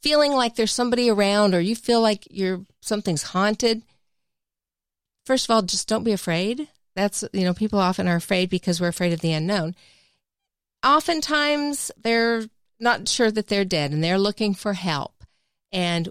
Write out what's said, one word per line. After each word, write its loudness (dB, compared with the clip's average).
feeling 2
like 0
there's 0
somebody 0
around, 4
or 2
you 0
feel 2
like 0
you're, -4
something's -4
haunted, 0
first 0
of 0
all, 4
just -4
don't 0
be 2
afraid. -2
That's, -2
you 0
know, 2
people 0
often 2
are 2
afraid 0
because -2
we're 0
afraid 0
of -4
the 0
unknown. -2
Oftentimes, 0
they're 2
not 0
sure 2
that -4
they're 0
dead, -2
and 0
they're 2
looking 0
for -4
help. -6
And -2